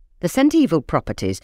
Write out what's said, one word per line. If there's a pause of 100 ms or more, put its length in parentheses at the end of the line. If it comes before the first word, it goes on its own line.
(200)
The
St
Evil
properties